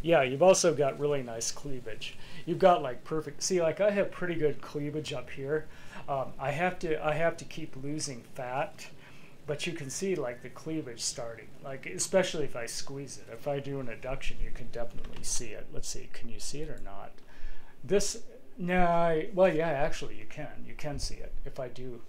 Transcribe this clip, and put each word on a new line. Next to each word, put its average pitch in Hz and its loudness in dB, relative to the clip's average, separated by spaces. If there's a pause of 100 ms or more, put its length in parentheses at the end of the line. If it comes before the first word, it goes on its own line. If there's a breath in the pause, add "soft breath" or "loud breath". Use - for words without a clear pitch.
Yeah, 156 6
you've 135 0
also 175 8
got 135 2
really 147 0
nice 117 -4
cleavage. 127 -4 (280 loud breath)
You've 160 -2
got, 175 8
like, 127 -4
perfect, 151 -4
see, 180 2
like, 160 0
I 208 4
have 190 0
pretty 175 -2
good 147 2
cleavage 147 -6
up - -8
here. 147 -4 (420 loud breath)
Um, 135 -4
I 135 -2
have 175 -2
to, 156 -2
I 151 2
have 165 0
to 147 -10
keep 156 -8
losing 143 -6 (100)
fat, 127 -6 (580 loud breath)
but 151 -4
you 170 -4
can 131 -8
see, 190 -2
like, 135 -4
the 127 -10
cleavage 135 -8
starting, 117 -8 (160)
like, 135 -10
especially 170 2
if - 2
I 117 -4
squeeze 139 -4
it. - -12
If 117 -6
I 143 0
do 135 -4
an 127 -2
adduction, 127 2
you - 2
can - 2
definitely - 2
see 117 4
it. 104 -4
Let's 117 2
see, - -2
can 131 4
you 104 2
see - 2
it 151 -2
or 131 -2
not? 98 -2 (720 loud breath)
This, 196 2 (340)
no, 180 4
I, 170 4
well, 185 8
yeah, 160 2
actually, 143 2
you - 0
can. 120 -4
You 120 -4
can 143 -2
see - 0
it. 143 -4 (140)
If 139 -4
I 131 -4
do 127 -4